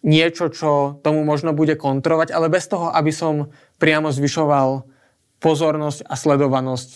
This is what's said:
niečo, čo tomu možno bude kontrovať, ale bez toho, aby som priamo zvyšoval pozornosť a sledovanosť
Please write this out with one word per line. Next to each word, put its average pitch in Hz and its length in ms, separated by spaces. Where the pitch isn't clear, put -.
niečo, 160 480
čo 143 480
tomu 156 240
možno 151 320
bude 151 240
kontrovať, 160 560
ale 165 160
bez 180 160
toho, 170 240
aby 156 240
som 151 380
priamo 156 320
zvyšoval 139 720
pozornosť 151 720
a 127 100
sledovanosť 131 760